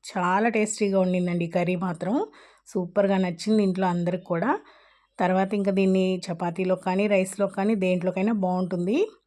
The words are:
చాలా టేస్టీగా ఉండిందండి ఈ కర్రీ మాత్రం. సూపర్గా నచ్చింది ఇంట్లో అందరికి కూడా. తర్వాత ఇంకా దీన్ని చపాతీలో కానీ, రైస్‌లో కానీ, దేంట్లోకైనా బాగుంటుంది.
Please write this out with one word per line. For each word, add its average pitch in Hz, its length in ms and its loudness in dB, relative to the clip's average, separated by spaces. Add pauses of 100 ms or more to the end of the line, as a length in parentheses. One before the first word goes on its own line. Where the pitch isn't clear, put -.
చాలా 190 440 0
టేస్టీగా 214 520 0
ఉండిందండి 180 440 0
ఈ 165 60 -6
కర్రీ 175 260 0
మాత్రం. 175 380 -4 (540)
సూపర్గా 196 480 0
నచ్చింది 190 460 0
ఇంట్లో 185 240 0
అందరికి 175 380 -2
కూడా. 180 260 -2 (680)
తర్వాత 190 360 2
ఇంకా 202 180 0
దీన్ని 190 320 4 (180)
చపాతీలో 180 540 -2
కానీ, 185 300 -2
రైస్‌లో 196 420 0
కానీ, 202 260 0
దేంట్లోకైనా 185 600 0
బాగుంటుంది. 185 640 -2 (280)